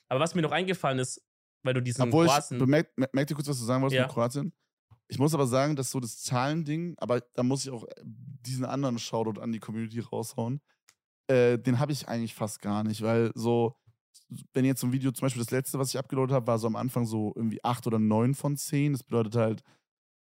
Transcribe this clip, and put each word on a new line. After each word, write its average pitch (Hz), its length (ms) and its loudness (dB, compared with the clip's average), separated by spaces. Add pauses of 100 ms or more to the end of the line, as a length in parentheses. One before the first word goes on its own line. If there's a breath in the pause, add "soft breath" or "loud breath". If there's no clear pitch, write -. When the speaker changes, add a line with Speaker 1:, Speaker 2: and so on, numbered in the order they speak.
Speaker 1:
Aber 131 120 0
was 170 160 2
mir 175 80 2
noch 147 80 0
eingefallen 160 480 0
ist, - 260 -6 (380)
weil 127 100 2
du 127 80 2
diesen 123 320 0
Speaker 2:
Obwohl 165 120 6
Speaker 1:
Kroaten - 20 6
Speaker 2:
ich, 139 300 2
bemerk-, 139 400 2
mer-, 131 160 0
merk 151 140 0
dir 156 80 -4
kurz, 143 120 -6
was 139 120 -2
du 117 60 -6
sagen 127 160 2
wolltest 135 160 2
Speaker 1:
Ja. 127 80 4
Speaker 2:
mit 127 40 -6
Kroatien? 123 440 -2 (560)
Ich - 100 -8
muss 147 140 4
aber 139 140 2
sagen, 135 280 2
dass 135 160 -4
so 135 80 -2
das 117 220 -8
Zahlen-Ding, 151 760 -2
aber 120 240 0
da - 220 -4
muss 131 220 0
ich 135 60 -10
auch, 117 140 -10
äh, - 80 -14 (120)
diesen 120 600 -8
anderen 127 340 -2
Shoutout 110 420 -2
an 117 100 -4
die 113 80 -4
Community 113 400 -6
raushauen. 117 600 -4 (680 soft breath)
Äh, 123 320 6
den 120 200 2
hab 147 120 0
ich 139 180 -6
eigentlich 117 260 -4
fast - 260 -6
gar 104 220 -2
nicht, 107 200 -2
weil 113 320 4
so, 117 420 0 (760)
wenn 131 120 2
jetzt 135 160 2
so 127 60 0
ein 123 60 0
Video, 131 180 0
zum - 140 -4
Beispiel 120 180 -2
das - 80 -4
letzte, 131 280 -2
was 131 120 0
ich 127 80 -4
abgeloadet 131 360 0
hab, 120 120 2
war 117 120 2
so 113 80 0
am 110 100 0
Anfang 120 280 0
so 110 300 -2
irgendwie 110 280 -2
acht 123 240 0
oder 110 120 2
neun 110 360 4
von 143 220 -4
zehn. 143 360 0
Das 127 100 -4
bedeutet 113 340 -2
halt, 113 260 0 (640 soft breath)